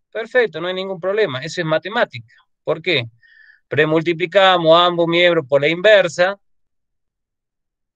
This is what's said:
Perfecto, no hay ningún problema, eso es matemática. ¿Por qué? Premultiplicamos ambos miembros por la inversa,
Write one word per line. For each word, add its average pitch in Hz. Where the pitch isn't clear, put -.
Perfecto, 220
no 175
hay 185
ningún 190
problema, 185
eso 160
es 170
matemática. 160
¿Por 160
qué? 151
Premultiplicamos 165
ambos 175
miembros 170
por 139
la 147
inversa, 185